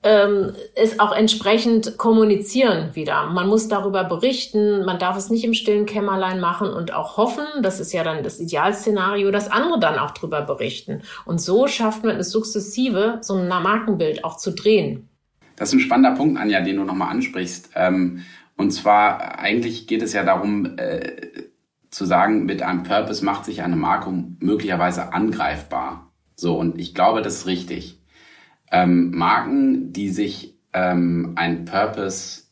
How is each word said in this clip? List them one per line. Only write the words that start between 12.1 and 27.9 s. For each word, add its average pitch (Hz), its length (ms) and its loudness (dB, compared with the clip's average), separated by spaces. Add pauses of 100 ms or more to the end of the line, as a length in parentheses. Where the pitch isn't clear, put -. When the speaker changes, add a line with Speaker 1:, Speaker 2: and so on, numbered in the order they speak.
Speaker 1:
es - 140 -4
sukzessive, 220 920 -2
so 196 140 -4
ein 180 120 0
Markenbild 180 760 0
auch 160 140 -8
zu - 140 -6
drehen. - 580 0 (480)
Speaker 2:
Das - 140 -4
ist 269 60 4
ein 262 40 8
spannender - 340 6
Punkt, - 240 2
Anja, 101 220 2
den 95 160 0
du 98 80 0
nochmal 95 240 -2
ansprichst. - 680 -4
Ähm, 90 460 2 (380)
und 98 120 2
zwar, 104 680 2
eigentlich 113 480 -2
geht 110 160 -2
es 113 100 -4
ja 98 120 -2
darum, 98 520 0
äh, - 680 -8 (420)
zu - 160 -8
sagen, 95 400 4
mit 87 180 -2
einem 87 200 -2
Purpose 101 420 -2
macht 98 220 -2
sich - 160 -8
eine 85 140 0
Marke 78 360 0 (280)
möglicherweise 90 720 0
angreifbar. 76 1000 -4 (220)
So, 85 240 -2
und 85 200 -2
ich - 160 -10
glaube, 104 280 4
das 101 140 -4
ist - 100 -8
richtig. - 560 -6 (680)